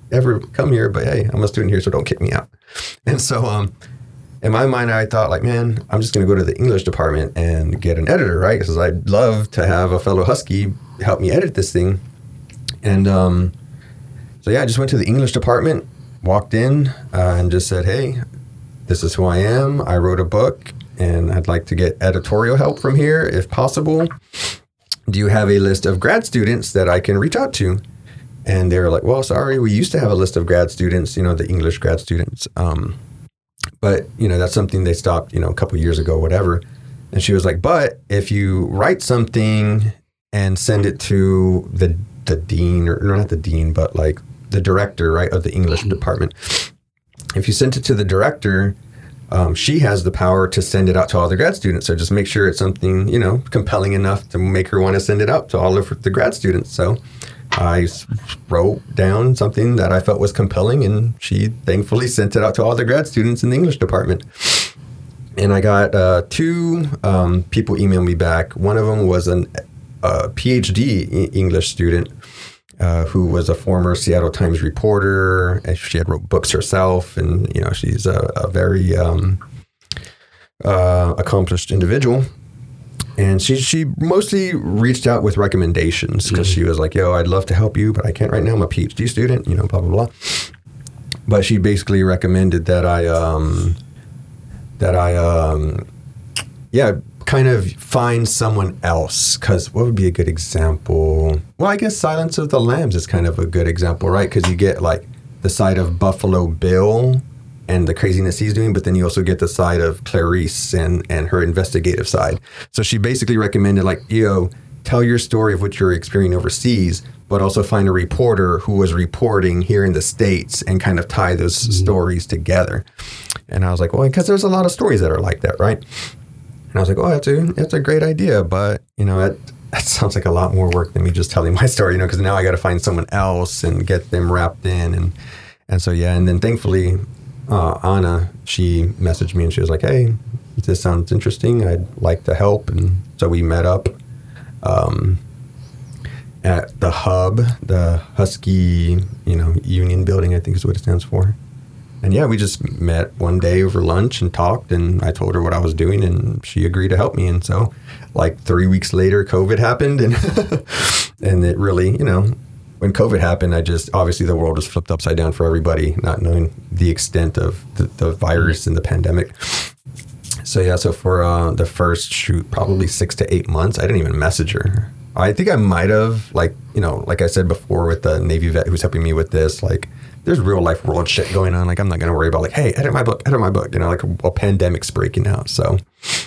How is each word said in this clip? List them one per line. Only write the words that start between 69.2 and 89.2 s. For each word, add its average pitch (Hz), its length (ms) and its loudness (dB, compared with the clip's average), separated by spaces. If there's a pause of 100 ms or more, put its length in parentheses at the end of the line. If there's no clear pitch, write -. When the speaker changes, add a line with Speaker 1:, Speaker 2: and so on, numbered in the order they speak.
Speaker 1:
an, 90 220 0 (560)
a - 240 0
P - 240 -2
H 104 200 0
D 107 380 0
E-, 87 220 -2
English 87 380 0
student, 85 380 0 (720)
uh, 85 260 2
who 92 200 0
was 82 220 0
a 82 60 2
former 90 400 0
Seattle 85 360 0
Times 82 300 0
reporter, 95 1040 0
and 85 140 -2
she - 180 -6
had 82 120 -2
wrote 85 200 -4
books - 220 0
herself, 92 680 0
and, 87 380 0
you - 80 -2
know, - 100 -2
she's - 320 -2
a, - 320 0
a - 140 -2
very, 90 460 2
um, 90 420 0 (1300)
uh, 90 540 2
accomplished 90 520 0
individual. 120 540 2 (920)
And 98 240 4
she, 131 160 2
she 151 300 0 (120)
mostly 185 560 0
reached 113 520 0
out - 160 2
with 98 140 2
recommendations 85 920 0
'cause 90 180 0
Speaker 2:
Mm-hmm. 85 140 2
Speaker 1:
she - 20 2
was 80 160 0
like, 80 160 -2
"Yo, 90 160 2
I'd 87 160 0
love 95 180 0
to 90 80 0
help 104 220 2
you, 107 160 2
but 101 120 -2
I 107 80 -2
can't - 200 -2
right - 100 0
now. 113 120 0
I'm 104 80 2
a - 40 0
P - 180 -2
H - 100 -6
D 113 120 -2
student, 123 400 0